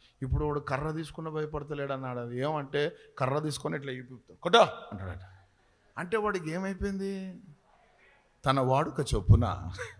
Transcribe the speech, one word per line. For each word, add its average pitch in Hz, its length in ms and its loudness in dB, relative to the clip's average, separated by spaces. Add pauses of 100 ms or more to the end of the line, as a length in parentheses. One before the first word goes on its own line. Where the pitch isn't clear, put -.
(220)
ఇప్పుడు 135 220 2
వాడు 147 160 0
కర్ర 143 300 -2
తీసుకున్న 160 380 -6
భయపడతలేడన్నాడు." 143 920 -4
అది 120 220 -4
ఏమంటే, 147 560 0 (220)
కర్ర 135 200 2
తీసుకొని 151 380 -4
ఇట్లా 135 160 -6
ఈపుతాడు, 127 480 -16
"కొట్టో" 180 200 6
అంటాడట. 92 600 0 (760)
అంటే 175 180 -2
వాడికి 190 340 0
ఏమైపోయింది? 190 920 -4 (1040)
తన 135 140 4
వాడుక 135 400 2 (140)
చొప్పున, - 560 6 (300)